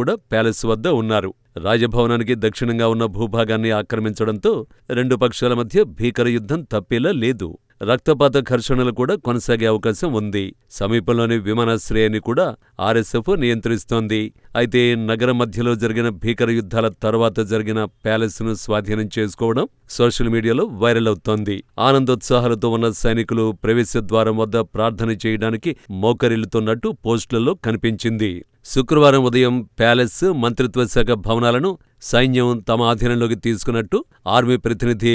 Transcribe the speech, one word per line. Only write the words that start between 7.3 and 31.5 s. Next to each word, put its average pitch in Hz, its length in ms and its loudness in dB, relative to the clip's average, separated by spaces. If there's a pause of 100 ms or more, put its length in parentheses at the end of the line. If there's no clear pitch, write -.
రక్తపాత 139 460 2 (140)
ఘర్షణలు 123 480 0
కూడా 135 160 0 (120)
కొనసాగే 117 440 0
అవకాశం 110 480 -2
ఉంది. 104 240 -4 (340)
సమీపంలోని 117 600 0 (100)
విమానాశ్రయాన్ని 110 800 0
కూడా 139 180 2 (440)
ఆర్ఎస్ఎఫ్ 113 420 0 (120)
నియంత్రిస్తోంది. 113 800 -2 (400)
అయితే 123 220 2 (260)
నగరం 120 320 0
మధ్యలో 120 320 0 (100)
జరిగిన 117 260 -2 (140)
భీకర 117 360 -2
యుద్ధాల 113 300 -2 (160)
తర్వాత 113 360 0 (120)
జరిగిన 110 300 -2 (220)
ప్యాలెస్ను 110 580 -2
స్వాధీనం 107 540 -2
చేసుకోవడం 113 500 -2 (300)
సోషల్ 120 380 2
మీడియాలో 117 320 2 (160)
వైరల్ 113 300 4
అవుతోంది. 104 440 -2 (320)
ఆనందోత్సాహాలతో 123 880 2
ఉన్న 117 140 0 (120)
సైనికులు 113 440 0 (180)
ప్రవేశ 113 480 0
ద్వారం 110 300 2
వద్ద 110 160 0 (180)
ప్రార్థన 113 340 -2 (140)
చేయడానికి 113 480 -2 (320)
మోకరిల్లుతున్నట్టు 113 840 0 (160)
పోస్టులలో 113 480 0 (120)
కనిపించింది. 110 640 -2 (400)
శుక్రవారం 139 560 6
ఉదయం 123 260 4 (240)
ప్యాలెస్, 120 460 2 (180)
మంత్రిత్వ 120 400 0 (100)
శాఖ 117 180 4 (160)
భవనాలను 120 440 2 (400)